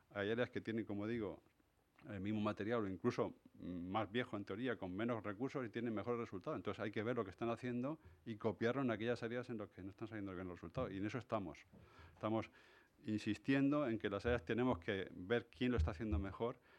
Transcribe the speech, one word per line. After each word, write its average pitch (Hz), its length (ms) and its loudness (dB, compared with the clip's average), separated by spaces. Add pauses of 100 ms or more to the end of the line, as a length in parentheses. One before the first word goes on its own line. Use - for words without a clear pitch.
(140)
Hay 101 160 2
áreas 117 200 2
que 104 100 -4
tienen, 110 240 0
como 101 220 -2
digo, 107 360 -2 (680)
el 101 100 -6
mismo 107 200 0
material 107 440 2
o 98 40 0
incluso 120 460 2 (260)
más 90 500 -2
viejo 120 260 -2
en 101 80 -4
teoría, 110 320 -2
con 92 180 -4
menos 113 300 0
recursos 117 420 -2
y - 20 -4
tienen 117 240 -2
mejores 117 280 0
resultados. 117 360 -4
Entonces 117 240 -2
hay 107 120 -2
que 110 100 0
ver 120 140 0
lo 113 80 2
que 95 80 -8
están 117 180 -2
haciendo 123 480 -2 (260)
y 113 120 -6
copiarlo 117 460 2
en 127 100 4
aquellas 113 300 0
áreas 120 280 -4
en 113 80 -4
las 101 140 -8
que 92 100 -14
no 98 80 -8
están 113 160 -10
saliendo 101 280 -6
bien 92 120 -4
los 87 100 -6
resultados. 95 360 -4
Y 98 60 -4
en 98 80 0
eso 117 120 -2
estamos. 98 400 -2 (560)
Estamos 110 340 0 (560)
insistiendo 135 840 4
en 113 100 2
que 107 100 0
las 101 180 0
áreas 120 180 4
tenemos 120 340 4
que 98 340 0
ver 95 360 0
quién 123 240 0
lo 120 40 4
está 107 140 4
haciendo 107 280 0
mejor 107 380 -2 (220)